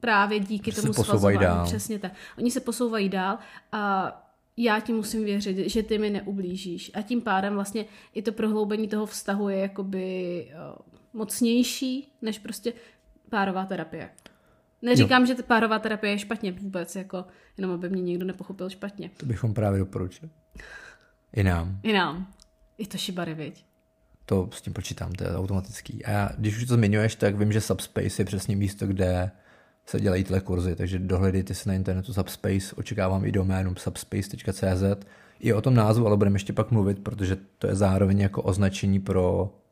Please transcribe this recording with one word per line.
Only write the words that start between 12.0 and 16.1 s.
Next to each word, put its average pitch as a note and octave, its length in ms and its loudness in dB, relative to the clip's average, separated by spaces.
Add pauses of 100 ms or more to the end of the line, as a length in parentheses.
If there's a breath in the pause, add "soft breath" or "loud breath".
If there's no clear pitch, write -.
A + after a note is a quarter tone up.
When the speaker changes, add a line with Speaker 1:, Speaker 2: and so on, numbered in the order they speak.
Speaker 1:
než A3 160 -4
prostě - 340 -8 (580 loud breath)
párová F#3+ 360 -2
terapie. D#3+ 420 -8 (760 soft breath)
Neříkám, B3 400 6
Speaker 2:
Jo. B3 40 6
Speaker 1:
že B3+ 80 2
ta B3 80 -8
párová A3 360 2
terapie G#3+ 340 -2